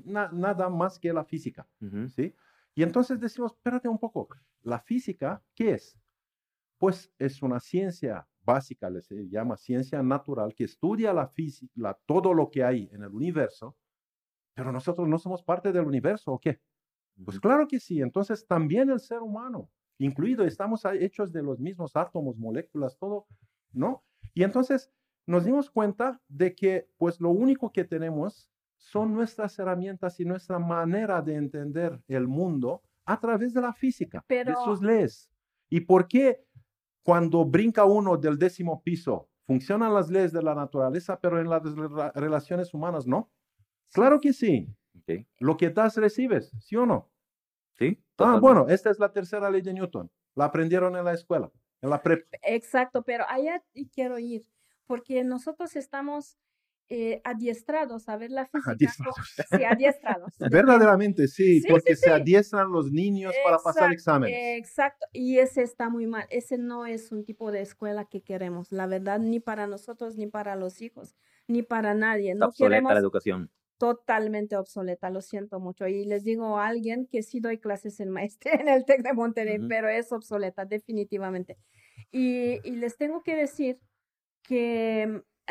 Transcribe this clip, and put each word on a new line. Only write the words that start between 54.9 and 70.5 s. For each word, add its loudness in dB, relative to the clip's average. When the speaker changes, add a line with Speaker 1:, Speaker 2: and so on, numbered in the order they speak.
Speaker 3:
nosotros -6
estamos, -10
eh, -6
adiestrados -4
a -6
ver -12
la -4
Speaker 1:
Ajá, -10
Speaker 3:
física -4
Speaker 1:
adiestrados. 0
Speaker 3:
co-, -4
sí, 4
adiestrados. 0
Speaker 1:
<laughs> 8
Verdaderamente, 4
sí, 6
Speaker 3:
Sí, -2
Speaker 1:
porque 8
Speaker 3:
sí, -4
Speaker 1:
se 10
Speaker 3:
sí. -
Speaker 1:
adiestran 6
los 0
niños 0
para 6
pasar 4
Speaker 3:
Exacto, 2
Speaker 1:
exámenes. 2
Speaker 3:
exacto, -4
y 0
ese 4
está -4
muy -4
mal. -6
Ese -6
no -8
es -10
un -8
tipo -10
de -4
escuela -8
que -14
queremos, -8
la -6
verdad, -4
ni 0
para -6
nosotros, -12
ni -8
para -8